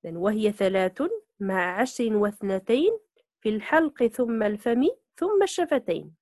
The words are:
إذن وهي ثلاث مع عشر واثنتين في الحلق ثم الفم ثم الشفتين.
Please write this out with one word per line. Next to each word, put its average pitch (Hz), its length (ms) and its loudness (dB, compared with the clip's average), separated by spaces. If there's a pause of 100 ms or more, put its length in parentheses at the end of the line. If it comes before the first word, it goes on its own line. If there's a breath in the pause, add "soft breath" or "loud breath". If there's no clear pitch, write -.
إذن 165 120 -10
وهي 208 340 0
ثلاث 190 500 0 (380)
مع 190 420 0
عشر 233 340 -2
واثنتين 208 840 0 (420)
في 220 80 -2
الحلق 285 540 0
ثم 226 400 0
الفم 233 440 0 (280)
ثم 392 280 2
الشفتين. 254 800 -2